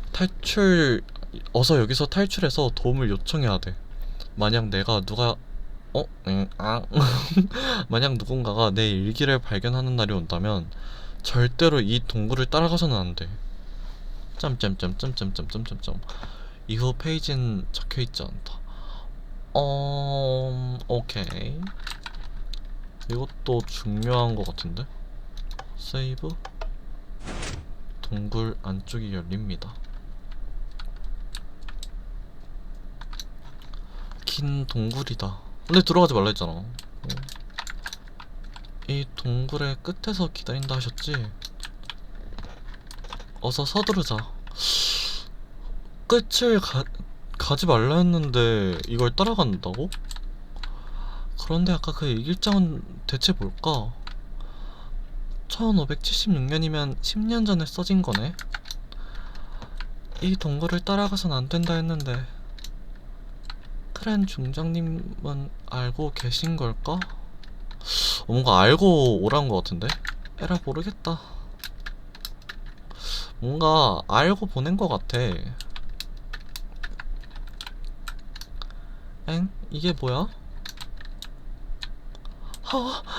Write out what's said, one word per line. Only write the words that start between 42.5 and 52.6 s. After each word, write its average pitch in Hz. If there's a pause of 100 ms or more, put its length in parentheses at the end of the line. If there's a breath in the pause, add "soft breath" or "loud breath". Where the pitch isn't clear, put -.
어서 139
서두르자. 190 (1900 loud breath)
끝을 233
가-, - (540)
가지 -
말라 135
했는데 120 (100)
이걸 120
따라간다고? 190 (1500 loud breath)
그런데 175
아까 160
그 151
일기장은 160 (240)